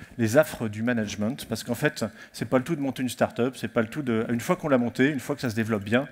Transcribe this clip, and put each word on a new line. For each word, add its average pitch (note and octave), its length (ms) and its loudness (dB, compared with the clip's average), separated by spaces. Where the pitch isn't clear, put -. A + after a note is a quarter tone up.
les A2+ 200 2
affres C3 320 4
du G#2 140 -6
management, A2 680 -2
parce A2+ 140 -4
qu'en A#2+ 140 -4
fait, D3 280 0
c'est A2 160 -6
pas C3+ 100 4
le B2+ 60 -2
tout E3+ 100 -2
de C#3+ 60 -2
monter C3+ 220 -4
une B2+ 60 0
start-up, A#2+ 480 0
c'est A2 120 -6
pas A#2 140 2
le A2 40 0
tout D3+ 160 -6
de, A#2 280 0
une A#2 100 0
fois F3+ 160 0
qu'on D#3+ 120 -4
l'a C3+ 100 6
montée, A#2+ 300 4
une C#3+ 120 -2
fois C#3+ 160 -4
que - 40 -10
ça B2 100 -2
se G2+ 40 -4
développe G#2+ 300 0
bien, B2 280 2